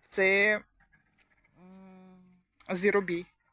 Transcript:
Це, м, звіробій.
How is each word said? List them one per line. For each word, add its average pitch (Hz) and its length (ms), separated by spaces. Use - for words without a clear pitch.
Це, 202 520
м, 185 680
звіробій. 185 560